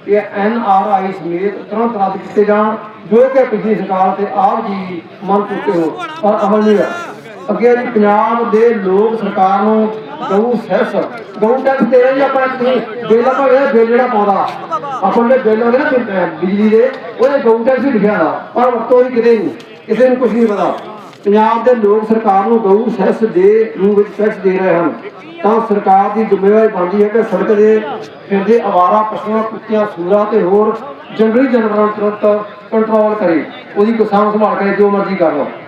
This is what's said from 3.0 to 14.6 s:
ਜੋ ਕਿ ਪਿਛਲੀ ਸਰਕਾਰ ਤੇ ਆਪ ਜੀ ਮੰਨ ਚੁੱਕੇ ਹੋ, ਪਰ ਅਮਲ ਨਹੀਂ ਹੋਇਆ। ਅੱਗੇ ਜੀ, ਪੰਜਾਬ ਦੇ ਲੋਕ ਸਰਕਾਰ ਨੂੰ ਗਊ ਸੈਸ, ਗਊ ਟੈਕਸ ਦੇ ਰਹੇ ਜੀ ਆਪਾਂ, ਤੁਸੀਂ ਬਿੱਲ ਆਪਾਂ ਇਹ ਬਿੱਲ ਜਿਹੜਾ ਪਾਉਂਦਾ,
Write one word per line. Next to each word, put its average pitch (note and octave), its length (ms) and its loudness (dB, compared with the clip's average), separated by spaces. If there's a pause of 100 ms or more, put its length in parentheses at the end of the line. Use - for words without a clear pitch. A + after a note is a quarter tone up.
ਜੋ B3 160 4
ਕਿ C4 160 2
ਪਿਛਲੀ G#3+ 300 -2
ਸਰਕਾਰ F#3 360 0
ਤੇ G3 240 -4
ਆਪ G#3+ 320 0
ਜੀ F#3 360 -8 (220)
ਮੰਨ G3 180 0
ਚੁੱਕੇ E4+ 380 -4
ਹੋ, D#4+ 100 -2 (320)
ਪਰ G#3+ 240 0
ਅਮਲ G#3+ 180 2
ਨਹੀਂ G#3 120 4
ਹੋਇਆ। - 140 0 (600)
ਅੱਗੇ A#3 260 2
ਜੀ, B3 140 -4
ਪੰਜਾਬ G#3+ 600 0
ਦੇ A3 240 4
ਲੋਕ G3+ 460 0
ਸਰਕਾਰ G3 420 0
ਨੂੰ A3 260 2 (420)
ਗਊ A3+ 240 0 (140)
ਸੈਸ, G3+ 260 -2 (440)
ਗਊ A3+ 260 2
ਟੈਕਸ C4+ 180 0
ਦੇ B3 200 4
ਰਹੇ C4 120 2
ਜੀ C#4 60 0
ਆਪਾਂ, C4 280 0
ਤੁਸੀਂ B3 580 -2
ਬਿੱਲ A#3 200 2
ਆਪਾਂ C4+ 220 0
ਇਹ C4 240 2
ਬਿੱਲ A3+ 140 4
ਜਿਹੜਾ B3 200 2
ਪਾਉਂਦਾ, G3 420 0 (540)